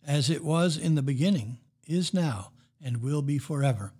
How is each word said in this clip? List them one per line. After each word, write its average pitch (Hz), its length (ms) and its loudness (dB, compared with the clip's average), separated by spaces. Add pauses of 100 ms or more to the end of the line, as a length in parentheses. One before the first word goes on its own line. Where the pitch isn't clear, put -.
as 143 240 2
it 156 140 -2
was 160 320 2
in 160 180 0
the 147 80 2
beginning, 135 560 0 (280)
is 170 280 -2
now, 139 380 -2 (300)
and 120 200 -4
will 143 200 0
be 143 160 0
forever. 135 600 0